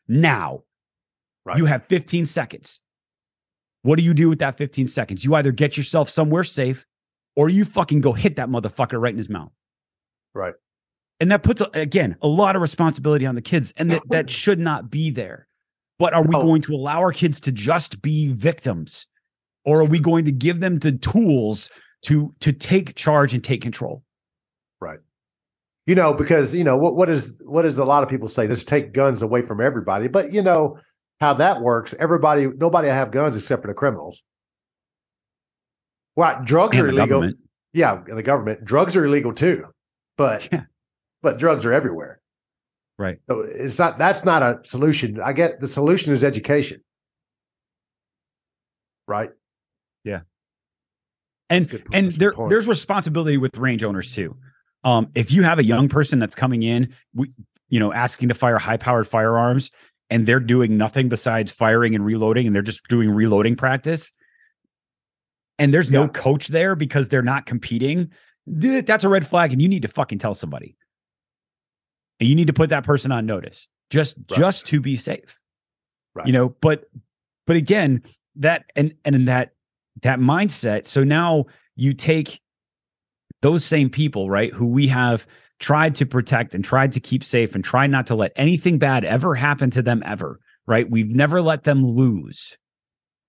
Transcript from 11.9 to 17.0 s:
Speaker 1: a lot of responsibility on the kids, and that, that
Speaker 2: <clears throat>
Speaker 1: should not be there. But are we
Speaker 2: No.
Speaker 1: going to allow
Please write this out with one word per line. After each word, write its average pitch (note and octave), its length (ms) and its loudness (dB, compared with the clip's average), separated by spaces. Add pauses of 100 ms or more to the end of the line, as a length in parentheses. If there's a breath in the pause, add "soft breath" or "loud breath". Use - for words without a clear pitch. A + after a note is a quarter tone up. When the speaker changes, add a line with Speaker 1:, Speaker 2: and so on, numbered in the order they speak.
Speaker 1:
a - 40 2
lot F#3+ 300 2
of F3+ 60 -2
responsibility D3+ 640 0
on B2+ 80 -4
the A#2 80 -8
kids, C3+ 340 -2
and E3 140 0
that, D#3+ 180 0
that D#3+ 220 -2
Speaker 2:
<clears throat> - 100 -6
Speaker 1:
should G3 180 2
not D3 320 -4
be D#3 200 -4
there. G#2+ 360 -10 (520)
But E3+ 160 2
are E3+ 80 4
we D#3 80 4
Speaker 2:
No. D#3 120 2
Speaker 1:
going D#3+ 200 4
to D3+ 120 -6
allow C#3+ 260 -4